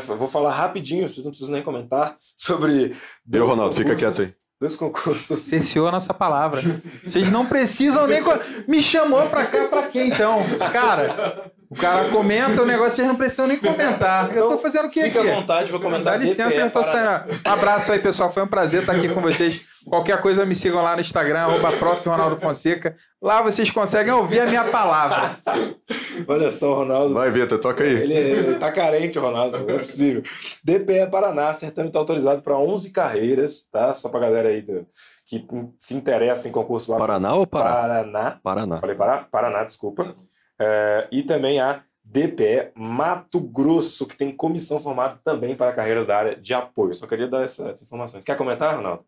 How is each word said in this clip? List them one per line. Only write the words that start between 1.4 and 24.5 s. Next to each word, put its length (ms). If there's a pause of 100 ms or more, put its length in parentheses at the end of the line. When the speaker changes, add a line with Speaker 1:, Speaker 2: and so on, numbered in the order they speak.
Speaker 1:
nem 80
comentar, 540 (200)
sobre 520 (360)
Speaker 2:
Deu, 200
Speaker 1:
dois 40
Speaker 2:
Ronaldo, 260
fica 200
Speaker 1:
concursos. 220
Speaker 2:
quieto 120
aí. 120 (200)
Speaker 1:
Dois 160
concursos. 640
Speaker 3:
Cerceou 480
a 40
nossa 200
palavra. 480 (420)
Vocês 280
não 160
precisam 600
nem 160
co-, 160 (300)
me 140
chamou 440
pra 200
cá 220
pra 200
quê, 160
então? 380 (280)
Cara, 800 (180)
o 60
cara 360
comenta 520
o 40
negócio, 300
vocês 120
não 80
precisam 300
nem 120
comentar. 680
Eu 140
tô 60
Speaker 1:
Então, 100
Speaker 3:
fazendo 280
o 40
quê 140
Speaker 1:
fica 160
Speaker 3:
aqui? 100
Speaker 1:
à 40
vontade 360
pra 100
comentar 380
Speaker 3:
Dá 60
licença, 260
Speaker 1:
D 60
P 40
E 40
Speaker 3:
eu 60
tô 120
Speaker 1:
Paraná. 440
Speaker 3:
saindo. 180
Abraço 480
aí, 80
pessoal. 300
Foi 120
um 60
prazer 340
estar 120
aqui 140
com 120
vocês. 480 (180)
Qualquer 340
coisa, 240
me 100
sigam 280
lá 120
no 60
Instagram, 380
arroba 340
prof 340
Ronaldo 300
Fonseca. 580 (280)
Lá 180
vocês 300
conseguem 420
ouvir 280
a 60
minha 180